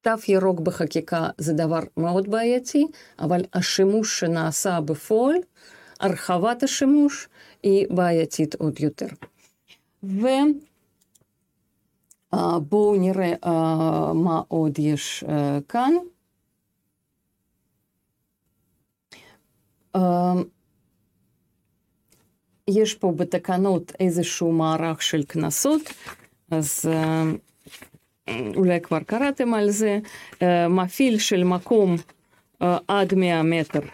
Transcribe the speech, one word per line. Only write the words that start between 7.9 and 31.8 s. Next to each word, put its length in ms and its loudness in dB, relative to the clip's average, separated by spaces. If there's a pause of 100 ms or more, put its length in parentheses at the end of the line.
עוד 240 -4
יותר. 280 -4 (960)
ו-, 240 -2 (2000)
אה, 260 0
בואו 360 2
נראה, 380 2 (120)
אה, 680 0
מה 340 2
עוד 320 -2
יש, 500 -2
אה, 280 -2 (120)
כאן. 240 2 (4000)
אה, 380 2 (2250)
יש 260 2
פה 220 -2
בתקנות 840 -2
איזשהו 520 0
מערך 500 0
של 220 -2
קנסות, 580 -2 (720)
אז, 360 -4
אה, 440 0 (1200)
אולי 260 2
כבר 180 -4
קראתם 540 -2
על 160 2
זה. 300 0 (420)
אה, 260 4
מפעיל 500 2
של 260 0
מקום, 520 2 (680)